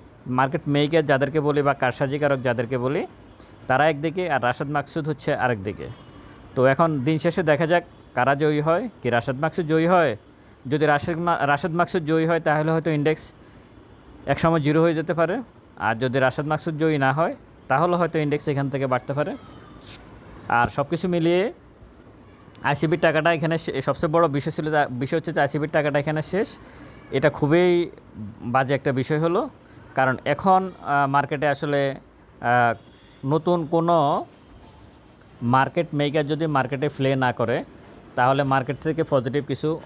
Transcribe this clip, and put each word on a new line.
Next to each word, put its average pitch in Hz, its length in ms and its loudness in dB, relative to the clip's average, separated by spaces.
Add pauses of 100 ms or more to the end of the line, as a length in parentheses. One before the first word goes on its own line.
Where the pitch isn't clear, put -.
(260)
মার্কেট 131 420 0
মেকার 147 380 2
যাদেরকে 143 340 2
বলি 143 220 0
বা 139 120 2
কারসাজিকারক 139 680 0
যাদেরকে 123 360 -2
বলি 147 280 -2 (600)
তারা 135 220 4
একদিকে, 160 420 -2
আর 131 120 0
রাশেদ 127 280 -2
মাকসুদ 147 380 -4
হচ্ছে 147 260 -4
আরেকদিকে। 101 540 -4 (680)
তো 127 120 4
এখন 151 380 2
দিন 160 140 0
শেষে 170 240 0
দেখা 156 240 2
যাক 170 180 2 (300)
কারা 131 200 2
জয়ী 151 260 2
হয়, 175 280 0 (140)
কি 120 80 -2
রাশেদ 123 300 0
মাকসুদ 160 260 -2
জয়ী 160 200 2
হয়। 165 300 2 (520)
যদি 147 180 2
রাশেদ 147 320 0
মা-, 170 220 0
রাশেদ 143 300 0
মাকসুদ 170 340 -2
জয়ী 160 220 2
হয় 165 140 2
তাহলে 156 300 0
হয়তো 160 200 0
ইনডেক্স 156 320 0 (1040)
একসময় 165 340 2
জিরো 151 220 2
হয়ে 170 120 2
যেতে 160 200 -4
পারে, 170 280 -2 (340)
আর 107 180 -2
যদি 117 240 -2
রাশেদ 131 280 0
মাকসুদ 156 320 -4
জয়ী 156 200 2
না 135 140 2
হয় 175 240 -2 (320)
তাহলে 170 280 2
হয়তো 165 220 0
ইনডেক্স 147 300 -2
এখান 139 220 -2
থেকে 135 160 -2
বাড়তে 127 260 -2
পারে। 160 240 -4 (1120)
আর 120 180 2
সব 139 240 -4
কিছু 170 180 -4
মিলিয়ে 175 440 0 (1120)
আইসিবির 151 380 0
টাকাটা 160 320 2
এখানে 160 260 0
শে-, - 220 -6
সবচেয়ে 151 320 -2
বড় 170 160 4
বিষয় 143 240 -4
ছিল 156 180 -6
যে, 147 200 2
বিষয় 135 280 -4
হচ্ছে 160 140 -6
যে 147 80 -2
আইসিবির 147 300 -2
টাকাটা 147 280 0
এখানে 151 240 -2
শেষ। - 360 -6 (520)
এটা 135 200 2
খুবই 175 600 2 (520)
বাজে 127 320 0
একটা 139 180 -2
বিষয় 135 260 -2
হলো, 175 300 0 (460)
কারণ 131 300 2
এখন, 185 460 2 (100)
আহ, 143 260 0
মার্কেটে 143 420 0
আসলে, 139 460 -2
আহ, 120 800 0 (500)
নতুন 160 420 0
কোনো 165 600 2 (1160)
মার্কেট 135 520 2
মেকার 147 320 0
যদি 156 200 -2
মার্কেটে 139 420 -2
প্লে 135 280 0
না 127 160 2
করে 123 320 -2 (500)
তাহলে 135 280 2
মার্কেট 135 400 0
থেকে 160 280 -2
পজিটিভ 139 360 0
কিছু 151 400 -4